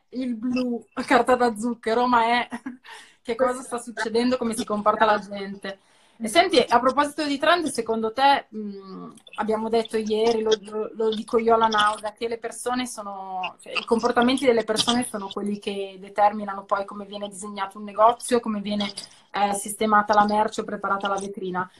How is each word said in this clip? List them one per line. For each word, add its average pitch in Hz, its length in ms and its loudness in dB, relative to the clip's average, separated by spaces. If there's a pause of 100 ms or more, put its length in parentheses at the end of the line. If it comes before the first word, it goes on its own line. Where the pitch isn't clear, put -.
(100)
il 254 240 -4
blu 240 480 -2 (240)
carta 247 300 4
da 240 180 2
zucchero, 226 520 -2
ma 240 180 4
è 233 240 0
<laughs> 247 320 -12 (400)
che 233 140 -6
cosa 240 260 0
sta - 180 -10
succedendo, 233 600 -2
come 226 160 -2
si - 100 -4
comporta 214 400 2
la 208 140 4
gente." 196 640 -10 (440)
E 220 40 -4
senti, 339 380 4
a 233 120 4
proposito 277 480 0
di 285 100 0
trend, 311 300 2
secondo 226 460 -2
te, 269 420 4
mm, 196 560 -12 (260)
abbiamo 220 320 -2
detto 226 280 0
ieri, 220 460 2
lo, 220 180 2
lo, 208 340 -6
lo 220 160 0
dico 220 280 0
io 226 160 4
alla 226 120 6
Nauda, 208 460 2
che 233 160 -6
le 233 100 -6
persone 247 480 -4
sono, 190 760 -8
cioè, - 160 -16
i - 80 -4
comportamenti 240 600 2
delle 233 180 4
persone 240 420 0
sono 196 280 -8
quelli 202 260 -4
che 196 400 -8
determinano 202 680 0
poi 196 200 -2
come 202 220 -12
viene 202 220 -10
disegnato 202 500 -10
un 214 60 -12
negozio, 220 540 4
come 214 220 -4
viene, 202 320 -4 (400)
eh, 202 220 0
sistemata 208 600 2
la 208 100 8
merce 214 360 0
o 208 40 -2
preparata 202 440 -4
la 196 100 -2
vetrina. 190 500 -6 (120)